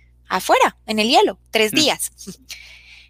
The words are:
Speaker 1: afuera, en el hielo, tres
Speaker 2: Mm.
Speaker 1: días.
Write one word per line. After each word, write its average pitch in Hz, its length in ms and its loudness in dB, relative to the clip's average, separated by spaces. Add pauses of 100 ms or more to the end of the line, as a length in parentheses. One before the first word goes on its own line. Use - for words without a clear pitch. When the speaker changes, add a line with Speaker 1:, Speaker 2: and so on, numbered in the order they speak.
(280)
Speaker 1:
afuera, 320 480 0 (100)
en 220 120 -4
el 214 100 0
hielo, 302 300 2 (140)
tres 214 200 0
Speaker 2:
Mm. - 40 -2
Speaker 1:
días. 269 340 -2 (1000)